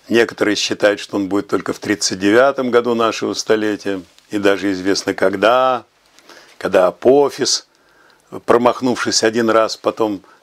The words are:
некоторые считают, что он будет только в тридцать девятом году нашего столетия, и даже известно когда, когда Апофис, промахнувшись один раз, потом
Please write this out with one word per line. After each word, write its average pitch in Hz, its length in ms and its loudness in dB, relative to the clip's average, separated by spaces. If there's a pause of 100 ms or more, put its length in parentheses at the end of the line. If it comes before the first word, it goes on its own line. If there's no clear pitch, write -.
некоторые 110 460 0
считают, 104 460 -2
что - 160 -10
он 98 120 -2
будет 98 200 -4
только - 240 -4
в - 80 -10
тридцать 101 400 -4
девятом 127 500 2
году 120 240 2
нашего 110 400 -2
столетия, 104 640 -2 (300)
и 104 80 -6
даже 101 340 0
известно 95 400 -2
когда, 113 720 0 (720)
когда 92 300 2
Апофис, 131 800 0 (800)
промахнувшись 120 800 0
один 113 260 0
раз, 110 260 2
потом 107 460 -4 (200)